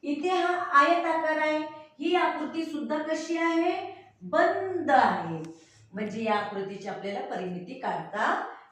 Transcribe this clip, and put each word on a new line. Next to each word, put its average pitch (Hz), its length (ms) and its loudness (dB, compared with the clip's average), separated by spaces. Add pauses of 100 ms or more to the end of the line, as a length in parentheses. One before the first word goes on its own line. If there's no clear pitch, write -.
इथे 294 260 -2
हा 359 280 2
आयताकार 320 800 4
आहे, 311 220 2 (420)
ही 349 140 0
आकृती 320 500 0
सुद्धा 302 340 -4
कशी 320 380 -2
आहे? 330 380 2 (480)
बंद 339 680 2
आहे, 175 520 4 (500)
म्हणजे 214 320 -6
या 214 100 2
आकृतीची 196 540 -4
आपल्याला 196 320 -6
परिमिती 180 540 -6
काढता 202 720 -2 (260)